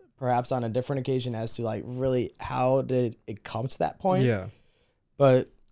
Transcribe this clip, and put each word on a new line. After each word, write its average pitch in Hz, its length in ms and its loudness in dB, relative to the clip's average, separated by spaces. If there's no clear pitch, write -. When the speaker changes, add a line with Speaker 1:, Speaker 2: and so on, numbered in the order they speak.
Speaker 1:
perhaps 123 340 0
on 127 120 -2
a 117 40 -4
different 127 320 -2
occasion 127 340 -2
as 113 220 -4
to, 120 60 -4
like, 110 220 -4
really 127 560 -2
how 131 420 2
did 123 340 0
it 107 180 -12
come 113 240 -6
to - 120 -6
that - 180 -2
point? 180 260 2
Speaker 2:
Yeah. 104 220 0
Speaker 1:
But 135 320 6